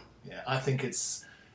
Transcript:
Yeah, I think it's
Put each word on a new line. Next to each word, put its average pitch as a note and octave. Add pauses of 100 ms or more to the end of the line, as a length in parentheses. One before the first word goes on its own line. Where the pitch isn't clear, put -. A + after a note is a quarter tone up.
(280)
Yeah, -
I C3
think C3
it's - (300)